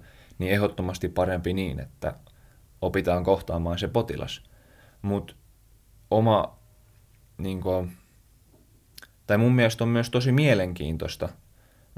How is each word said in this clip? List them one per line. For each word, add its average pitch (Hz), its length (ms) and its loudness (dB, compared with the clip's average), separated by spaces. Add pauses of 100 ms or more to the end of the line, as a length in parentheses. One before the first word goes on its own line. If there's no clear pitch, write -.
(380)
niin 92 160 0
ehdottomasti 92 560 -2
parempi 90 440 0
niin, 87 260 -4
että - 340 -8 (680)
opitaan 90 420 0
kohtaamaan 87 560 0
se 101 80 -4
potilas. - 560 -4 (580)
Mut 101 360 -6 (720)
oma, 110 460 2 (800)
niinku, 92 500 -4 (1400)
tai 104 100 4
mun 123 180 6
mielestä 117 280 4
on 117 60 2
myös 117 200 0
tosi 127 220 2
mielenkiintoista 90 1000 0 (680)